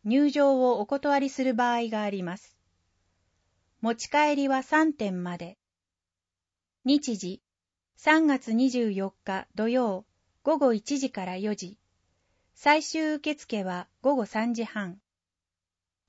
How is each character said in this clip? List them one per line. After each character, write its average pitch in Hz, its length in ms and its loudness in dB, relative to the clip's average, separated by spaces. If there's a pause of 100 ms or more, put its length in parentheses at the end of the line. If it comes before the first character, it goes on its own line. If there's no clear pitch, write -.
入 269 260 4
場 277 240 4
を 254 260 2
お 208 60 -4
断 285 320 0
り 277 100 0
す 262 140 -4
る 254 120 0
場 240 200 0
合 233 120 -2
が 220 160 -4
あ 208 60 -2
り 196 140 -6
ま 175 140 -8
す。 - 200 -20 (1200)
持 226 140 0
ち - 140 -10
帰 294 280 2
り 277 120 0
は 262 140 0
三 311 300 2
点 185 320 -4
ま 175 140 -8
で。 175 180 -16 (1300)
日 269 320 2
時、 185 260 -10 (540)
三 311 300 4
月 262 260 0
二 247 180 2
十 233 220 0
四 190 220 -6 (100)
日 190 300 -6
土 214 140 -2
曜、 233 380 -2 (360)
午 302 160 2
後 262 160 4
一 269 240 -4
時 262 120 -4
か 190 140 -8
ら 180 120 -8
四 208 180 -4
時。 196 240 -12 (760)
最 302 280 2
終 311 320 -2
受 302 200 -4
付 208 300 -8
は 180 240 -8 (140)
午 277 140 2
後 220 100 0
三 226 260 -2
時 226 120 -4
半。 196 360 -8 (1080)